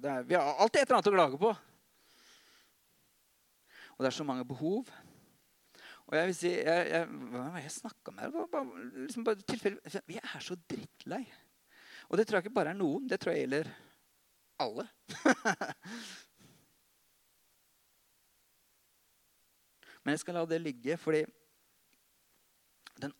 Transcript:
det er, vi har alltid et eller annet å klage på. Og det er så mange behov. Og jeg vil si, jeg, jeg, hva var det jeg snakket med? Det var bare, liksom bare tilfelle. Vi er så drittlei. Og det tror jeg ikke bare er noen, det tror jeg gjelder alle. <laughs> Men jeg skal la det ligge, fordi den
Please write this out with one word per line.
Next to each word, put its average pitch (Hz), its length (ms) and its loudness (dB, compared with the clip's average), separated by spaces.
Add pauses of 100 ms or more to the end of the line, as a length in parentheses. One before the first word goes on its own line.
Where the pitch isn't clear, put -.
det 139 140 -2
er, 127 100 -4
vi 160 80 4
har 147 240 4
alltid 226 240 6
et 262 60 2
eller 247 100 6
annet 202 140 4
å - 20 6
klage 147 240 6
på. 208 160 4 (2500)
Og - 80 -6
det 131 80 2
er - 80 -4
så 151 80 -6
mange 127 220 -4
behov. 160 420 -2 (1200)
Og 147 80 0
jeg 170 80 4
vil 185 80 0
si, 175 160 -2
jeg, 170 400 2
jeg, 165 160 2 (240)
hva 123 80 -6
var 143 160 -6
det 147 140 -10
jeg - 80 -10
snakket - 400 -14
med? - 80 -8
Det 285 100 -6
var 339 160 -6
bare, 277 200 -4 (340)
liksom 240 240 -8
bare 208 180 -2
tilfelle. 208 320 -2 (320)
Vi 180 80 -10
er - 240 -10
så 180 140 -8 (160)
drittlei. - 500 -8 (880)
Og 160 80 4
det 220 80 6
tror 214 100 0
jeg 175 120 2
ikke 233 100 0
bare 160 160 2
er 196 60 -8
noen, 185 260 0
det - 160 -2
tror 180 80 0
jeg 147 140 0
gjelder 139 260 -2 (880)
alle. 120 280 -4 (360)
<laughs> - 0 - (4000)
Men 139 140 -2
jeg 156 80 -6
skal 175 100 -6
la 170 160 0
det 165 140 2
ligge, 135 340 -4
fordi 156 240 2 (1800)
den 139 220 -8